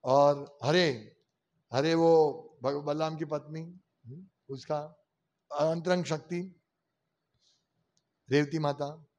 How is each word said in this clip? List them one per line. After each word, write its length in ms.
और 600
हरे, 540
हरे 200
वो 440
भग-, 200
बलराम 340
की 80
पत्नी, 540
हम्म, 200
उसका 300
अंतरंग 540
शक्ति 560
रेवती 280
माता 460